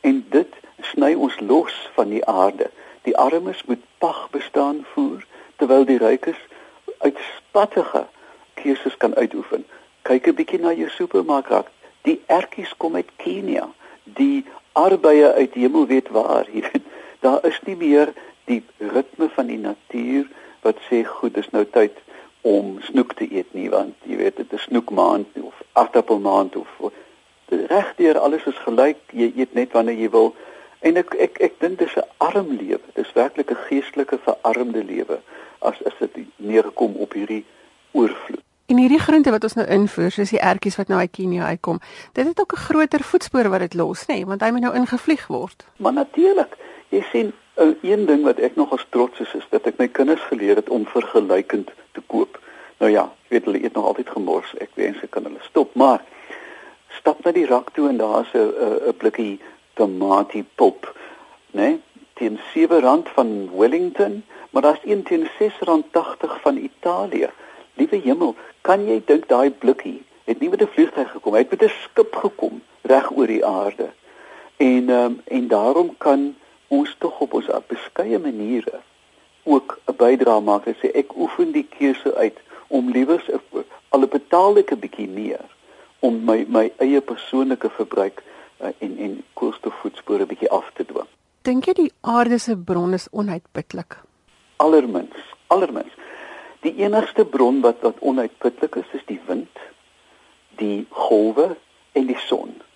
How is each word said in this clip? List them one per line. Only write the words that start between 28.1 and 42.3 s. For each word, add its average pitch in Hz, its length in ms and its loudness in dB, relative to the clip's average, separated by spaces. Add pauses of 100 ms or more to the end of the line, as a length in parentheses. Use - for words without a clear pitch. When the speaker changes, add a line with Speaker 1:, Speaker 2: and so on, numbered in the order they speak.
Speaker 1:
alles 147 260 0
is 139 200 -4
gelyk, 131 340 2 (120)
jy 117 240 0
eet 127 180 -2
net 123 180 -2
wanneer 113 260 0
jy 110 120 -2
wil. 110 240 4 (460)
En 165 200 2
ek, 175 140 -4
ek, - 260 -2
ek - 200 0
dink 180 200 -4
dis 170 160 -2
'n - 120 -2 (100)
arm 190 320 -2 (100)
lewe. 95 220 -6 (140)
Dis - 180 -6
werklik 139 380 0
'n - 180 -6
geestelike 139 480 -4
verarmde 113 640 -2
lewe 92 360 -6 (400)
as, - 260 -4
as - 140 -4
dit - 260 -8 (100)
neerkom 107 600 -2
op - 180 -8
hierdie 107 320 -6 (460)
oorvloed. - 520 -2 (240)
Speaker 2:
En 247 100 4
hierdie 254 220 6
groente 302 320 4
wat 214 120 0
ons 214 100 -4
nou 233 140 -2
invoer, 196 440 2
soos 202 180 -4
die 220 100 0
ertjies 190 360 0
wat 196 120 -6
nou 185 120 0
uit 185 120 -2
Kenia 180 340 -4
uitkom, 170 340 -4 (340)
dit 254 140 -2
het 339 120 -2